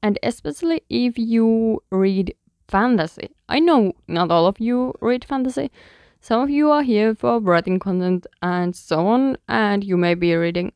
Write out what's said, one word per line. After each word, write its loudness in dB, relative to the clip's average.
and 0
especially -4
if -2
you 0
read 0
fantasy. 0
I 0
know 4
not -2
all 4
of -2
you -2
read -2
fantasy. -4
Some 0
of -2
you 2
are 2
here 2
for 0
writing 0
content -2
and -2
so -2
on, 0
and 0
you -2
may 2
be 0
reading, -2